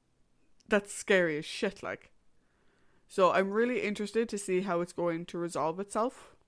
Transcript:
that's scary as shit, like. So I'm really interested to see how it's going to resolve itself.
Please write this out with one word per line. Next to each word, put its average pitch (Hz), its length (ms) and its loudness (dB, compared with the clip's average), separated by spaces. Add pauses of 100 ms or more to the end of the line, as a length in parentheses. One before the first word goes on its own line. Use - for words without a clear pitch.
(680)
that's 202 260 0
scary 175 440 2
as 160 80 -6
shit, - 360 -4
like. - 300 -8 (960)
So 185 240 4
I'm 196 200 2
really 233 300 0
interested 208 480 -2
to 208 80 -6
see 185 240 0
how 180 200 0
it's 175 120 -6
going 170 340 -2
to - 100 -10
resolve 170 420 -2
itself. 214 560 -4 (120)